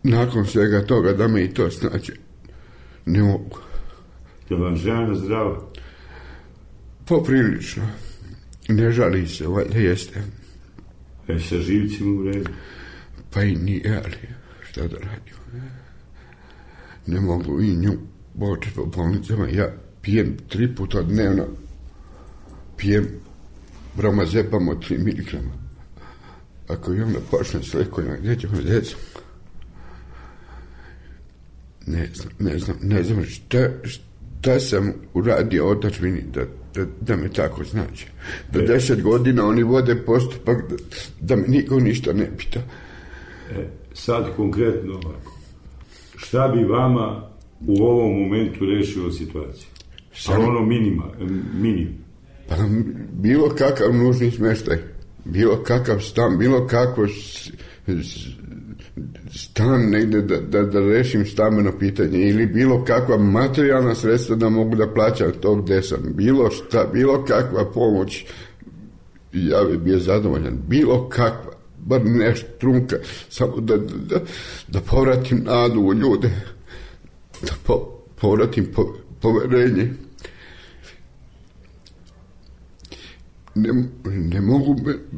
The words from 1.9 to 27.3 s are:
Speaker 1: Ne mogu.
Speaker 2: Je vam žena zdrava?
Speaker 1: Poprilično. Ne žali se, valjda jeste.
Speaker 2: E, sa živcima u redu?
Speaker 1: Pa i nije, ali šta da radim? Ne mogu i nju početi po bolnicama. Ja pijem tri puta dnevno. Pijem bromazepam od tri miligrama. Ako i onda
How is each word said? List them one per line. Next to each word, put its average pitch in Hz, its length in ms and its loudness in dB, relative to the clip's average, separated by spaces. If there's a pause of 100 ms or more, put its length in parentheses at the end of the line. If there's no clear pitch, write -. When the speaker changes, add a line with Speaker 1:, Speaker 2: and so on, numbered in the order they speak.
Speaker 1:
Ne 95 160 4
mogu. 101 360 0 (920)
Speaker 2:
Je 90 60 -2
vam 87 200 0
žena 110 380 -2
zdrava? 101 460 -2 (1500)
Speaker 1:
Poprilično. 131 760 2 (880)
Ne 110 220 4
žali 92 380 2
se, 76 180 -8
valjda 98 320 0
jeste. 98 440 0 (1040)
Speaker 2:
E, 85 100 -2
sa 87 180 -2
živcima 101 640 0
u 95 40 -4
redu? 98 260 -4 (800)
Speaker 1:
Pa 98 120 0
i 101 140 2
nije, 95 480 -2
ali 82 120 -8 (540)
šta - 100 -10
da 85 160 -6
radim? - 640 -14 (1400)
Ne 87 140 -2
mogu 87 400 0
i 101 160 2
nju 95 160 2 (460)
početi 98 380 -4
po - 100 -4
bolnicama. 90 640 -2
Ja 95 240 0 (300)
pijem 104 340 0 (120)
tri 123 260 -2
puta 95 280 -2
dnevno. 95 420 2 (1300)
Pijem 101 320 2 (880)
bromazepam 98 720 2
od - 180 -4
tri - 120 -2
miligrama. - 540 -4 (1160)
Ako 90 260 -4
i 101 60 0
onda 113 180 -2 (120)